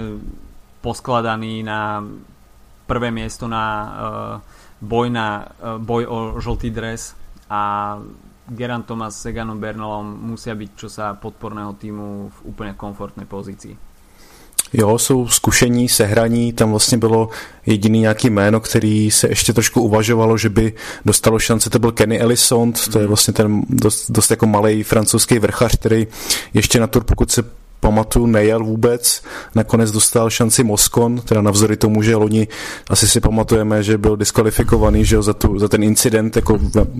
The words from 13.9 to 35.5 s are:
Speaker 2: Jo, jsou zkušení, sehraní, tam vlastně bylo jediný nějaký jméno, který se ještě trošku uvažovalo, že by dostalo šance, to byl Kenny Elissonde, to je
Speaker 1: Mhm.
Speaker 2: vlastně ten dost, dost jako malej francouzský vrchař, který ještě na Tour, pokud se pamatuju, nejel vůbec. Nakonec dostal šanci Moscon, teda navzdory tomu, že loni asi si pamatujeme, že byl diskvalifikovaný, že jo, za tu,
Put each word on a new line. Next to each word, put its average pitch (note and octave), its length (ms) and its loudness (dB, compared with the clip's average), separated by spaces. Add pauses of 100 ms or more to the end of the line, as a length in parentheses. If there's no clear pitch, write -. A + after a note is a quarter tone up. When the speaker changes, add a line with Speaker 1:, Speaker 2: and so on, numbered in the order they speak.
Speaker 2:
Jo, A2 240 4
jsou B2+ 300 2
zkušení, A#2+ 640 2
sehraní, A#2 640 2
tam A#2 180 2
vlastně G#2+ 260 2
bylo A2+ 320 2 (360)
jediný A2 340 2
nějaký A2 300 2
jméno, G#2 300 4
který G#2+ 520 2
se - 160 2
ještě - 260 0
trošku A#2 280 2
uvažovalo, A2 560 2
že G#2+ 120 0
by A2 240 2 (320)
dostalo A2 340 2
šance, A2 300 0
to A#2+ 100 2
byl A#2 120 4
Kenny A2 280 2
Elissonde, A#2 600 2 (120)
to A2 80 2
je G#2 40 4
Speaker 1:
Mhm. G#2 40 2
Speaker 2:
vlastně G#2 260 2
ten G#2+ 360 2
dost, A#2 420 0
dost A2+ 200 2
jako A2+ 160 2
malej G#2+ 360 2
francouzský A2+ 560 2
vrchař, G#2+ 360 2
který A2+ 320 2 (460)
ještě A#2 260 2
na A2+ 80 2
Tour, A#2 160 0
pokud - 280 0
se A#2+ 120 0 (360)
pamatuju, A2 460 2
nejel A2 380 4
vůbec. A2+ 600 0 (320)
Nakonec A2+ 360 2
dostal A2+ 380 2
šanci A2+ 340 2
Moscon, A#2 640 2
teda G#2+ 160 2
navzdory G#2 360 2
tomu, G#2+ 240 2
že A2+ 140 4
loni G#2+ 320 2 (420)
asi G#2 180 2
si A#2 120 2
pamatujeme, G#2+ 640 2
že G#2+ 140 2
byl G#2+ 200 2
diskvalifikovaný, G#2+ 880 2
že A2+ 100 4
jo, G#2+ 60 4
za G#2 120 2
tu, G2+ 260 0